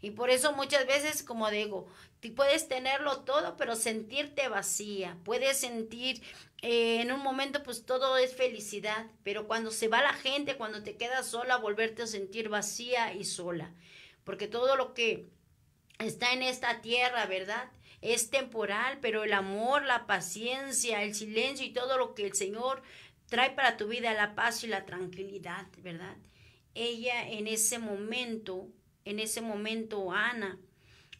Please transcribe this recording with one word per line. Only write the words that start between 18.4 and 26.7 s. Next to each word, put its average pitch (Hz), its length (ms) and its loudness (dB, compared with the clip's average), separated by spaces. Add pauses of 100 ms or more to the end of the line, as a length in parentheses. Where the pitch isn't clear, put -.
pero 214 240 0
el 214 80 2
amor, 208 520 2
la 240 220 2
paciencia, 226 960 -2
el 208 140 -2
silencio 240 500 -2
y - 60 -10
todo 254 260 2
lo 233 160 2
que 202 120 -2
el 196 80 -4
Señor 233 480 0 (460)
trae 247 220 4
para 262 260 4
tu 214 100 -4
vida, 226 280 0
la 208 200 2
paz 226 300 0
y - 20 -6
la 196 180 -2
tranquilidad, 180 840 -8 (120)
¿verdad? 180 380 -12 (580)